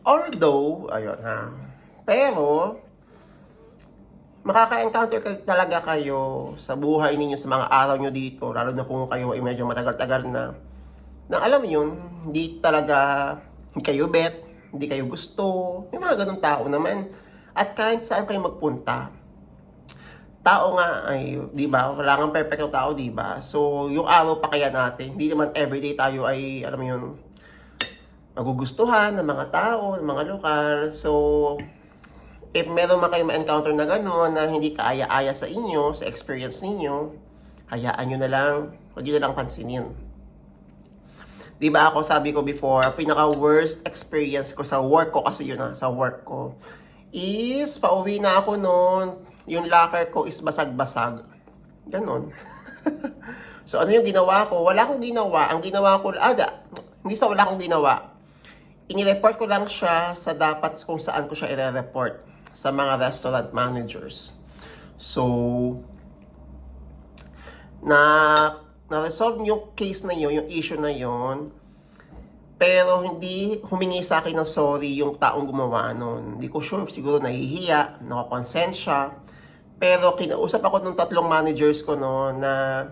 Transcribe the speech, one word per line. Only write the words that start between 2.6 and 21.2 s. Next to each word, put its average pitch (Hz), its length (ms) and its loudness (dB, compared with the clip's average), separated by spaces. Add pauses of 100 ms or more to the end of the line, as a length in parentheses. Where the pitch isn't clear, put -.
makaka-encounter 226 720 2
ka, 208 100 -6 (140)
talaga 170 400 2
kayo 135 720 -4
sa - 160 -10
buhay 147 480 2
ninyo, 143 160 -2
sa 139 160 -4
mga 131 160 2
araw 135 320 4
nyo 139 80 -2
dito, 131 400 -6
lalo 120 240 -2
na 127 160 -6
kung 131 160 -4
kayo 123 320 -4
ay 123 80 -6
medyo 123 240 -4
matagal-tagal 123 560 -2
na, 123 320 -6 (720)
na 180 160 -2
alam 269 160 6
mo 220 80 -4
yun, 151 200 0 (360)
hindi 160 320 -4
talaga, 143 800 2 (400)
hindi - 80 -8
kayo 147 240 2
bet, 165 320 2 (320)
hindi 143 160 -6
kayo 135 160 -4
gusto, - 400 -6 (480)
may 247 80 -8
mga 277 240 0
ganun 190 160 -6
tao 147 240 2
naman. 175 480 -2 (400)
At 202 240 -2
kahit 226 320 0
saan 202 160 -2
kayo 196 160 -4
magpunta, 131 720 -4 (1300)
tao 185 400 4
nga, 151 320 -2
ay, 131 240 -4 (160)